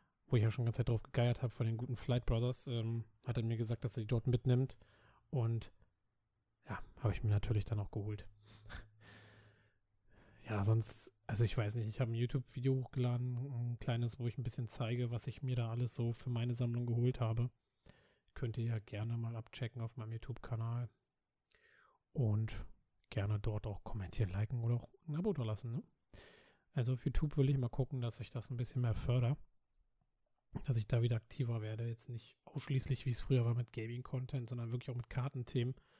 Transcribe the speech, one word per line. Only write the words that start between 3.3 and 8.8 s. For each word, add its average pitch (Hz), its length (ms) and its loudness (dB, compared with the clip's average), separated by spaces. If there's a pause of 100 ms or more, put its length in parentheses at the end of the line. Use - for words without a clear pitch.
er 113 60 0
mir 113 120 0
gesagt, 113 280 0
dass 120 120 -4
er 117 60 -2
die 107 60 -6
dort 117 180 2
mitnimmt. 127 500 4 (540)
Und 117 420 0 (960)
ja, - 140 -8 (180)
hab 104 120 4
ich - 100 -2
mir 104 80 2
natürlich 104 340 2
dann 104 160 0
auch 98 100 -6
geholt. 104 360 -6 (420)
<laughs> - 160 -10 (1600)